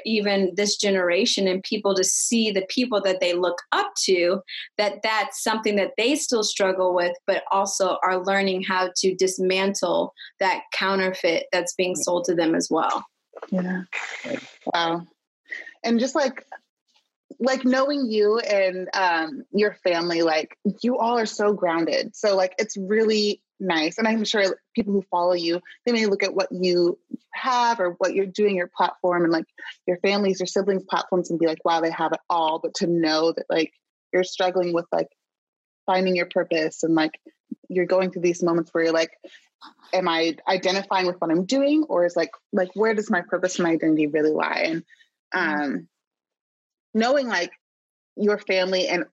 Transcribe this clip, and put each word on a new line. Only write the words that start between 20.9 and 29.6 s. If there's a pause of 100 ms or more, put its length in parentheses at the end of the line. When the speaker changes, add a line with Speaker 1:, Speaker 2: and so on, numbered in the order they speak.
Speaker 3:
all
are
so
grounded.
So,
like,
it's
really (160)
nice.
And
I'm
sure (320)
people
who
follow
you, (260)
they
may
look
at
what
you (340)
have
or
what
you're
doing,
your
platform
and,
like, (420)